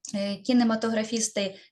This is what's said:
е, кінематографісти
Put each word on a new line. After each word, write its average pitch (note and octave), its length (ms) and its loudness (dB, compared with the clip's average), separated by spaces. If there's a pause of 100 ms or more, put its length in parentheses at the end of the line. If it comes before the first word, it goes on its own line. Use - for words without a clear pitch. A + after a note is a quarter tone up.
(140)
е, G3+ 220 -4
кінематографісти A3 1200 0 (140)